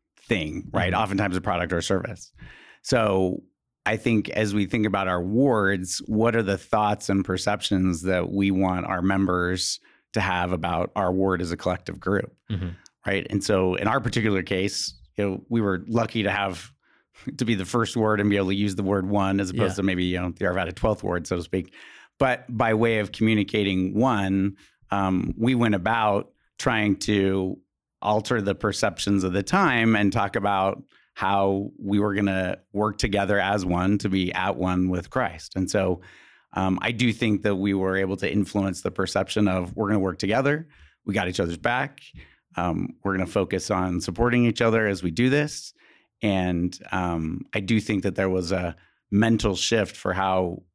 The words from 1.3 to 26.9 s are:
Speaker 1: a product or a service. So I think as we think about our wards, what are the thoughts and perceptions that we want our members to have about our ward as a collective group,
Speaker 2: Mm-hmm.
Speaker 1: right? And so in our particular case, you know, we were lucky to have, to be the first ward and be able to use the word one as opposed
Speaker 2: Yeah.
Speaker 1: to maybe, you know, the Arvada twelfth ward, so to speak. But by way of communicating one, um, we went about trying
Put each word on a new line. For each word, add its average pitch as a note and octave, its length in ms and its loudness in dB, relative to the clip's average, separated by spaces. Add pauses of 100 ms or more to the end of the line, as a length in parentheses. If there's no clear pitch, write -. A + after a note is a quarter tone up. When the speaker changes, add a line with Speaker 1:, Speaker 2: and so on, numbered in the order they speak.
Speaker 1:
a - 40 -2
product F2 320 -2
or E2+ 40 2
a E2+ 60 -2
service. F#2 480 -4 (520)
So G2 600 2 (420)
I G#2+ 120 0
think A2+ 320 0
as G#2 240 0
we G#2 120 0
think G#2+ 200 0
about G2 220 0
our F2+ 140 0
wards, G2 840 2
what A2 300 2
are A2+ 80 2
the G2 140 0
thoughts G#2 520 0
and G2 160 2
perceptions F#2 800 0
that F2+ 280 0
we G2 200 2
want F#2 360 0
our F2+ 140 -2
members F#2 800 0 (340)
to A2 60 -2
have F2+ 320 0
about E2+ 440 -2
our F#2+ 160 0
ward F#2 300 0
as E2+ 120 -6
a E2+ 40 -4
collective - 420 -4
group, - 360 -2 (160)
Speaker 2:
Mm-hmm. F2+ 180 -4 (380)
Speaker 1:
right? G2 220 0
And G2+ 140 0
so F#2 320 2
in F#2+ 120 -2
our B2+ 140 2
particular A2 420 0
case, F#2+ 500 -2 (220)
you G#2 100 -2
know, F#2+ 220 -4
we A#2 140 0
were G2 260 0
lucky A2+ 360 0
to F#2+ 60 0
have, G2 400 -2 (680)
to B2 80 -2
be A2+ 100 2
the F#2+ 100 -2
first A2+ 320 0
ward G#2+ 220 2
and G#2 100 2
be G2+ 80 4
able F#2+ 120 2
to G2+ 60 0
use G2+ 200 0
the G2 80 -4
word F#2+ 260 0
one G2 300 2
as F#2+ 120 -2
opposed G2+ 220 0
Speaker 2:
Yeah. - 40 -8
Speaker 1:
to G2 60 0
maybe, F#2 200 0
you F2+ 180 0
know, F2+ 100 -4
the F#2+ 140 -4
Arvada F2+ 300 -2
twelfth G#2+ 280 0
ward, F2 240 -4
so F2+ 100 -2
to F2 60 -4
speak. F#2 300 -6 (460)
But B2+ 300 0
by A2+ 240 0
way A2 260 2
of G2+ 140 -4
communicating G2+ 840 2
one, G2 600 2 (320)
um, F#2+ 480 0
we B2 180 2
went A#2 200 2
about G#2+ 560 0 (280)
trying G#2+ 380 2